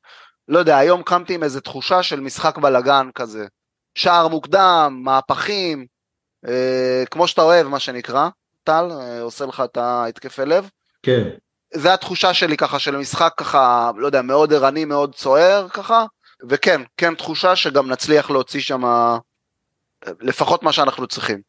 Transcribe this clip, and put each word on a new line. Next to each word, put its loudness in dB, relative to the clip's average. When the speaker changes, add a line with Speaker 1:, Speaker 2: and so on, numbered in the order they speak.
Speaker 1:
לא 2
יודע, 4
היום 4
קמתי -2
עם -6
איזו -4
תחושה -2
של -6
משחק -4
בלגן 2
כזה, -10
שער 2
מוקדם, 2
מהפכים, -2
אה, -2
כמו 0
שאתה 0
אוהב, 6
מה -4
שנקרא, -4
טל, 0
אה, -12
עושה -10
לך -6
את -8
ההתקפי -6
לב. 0
Speaker 2:
כן. 2
Speaker 1:
זה 2
התחושה -2
שלי 0
ככה, -2
של -4
משחק 0
ככה, 2
לא -2
יודע, 2
מאוד 2
ערני, 2
מאוד -2
צוער 4
ככה, 0
וכן, 2
כן 0
תחושה -2
שגם 0
נצליח 0
להוציא -2
שם, -6
אה, 2
לפחות -2
מה 0
שאנחנו -2
צריכים. -8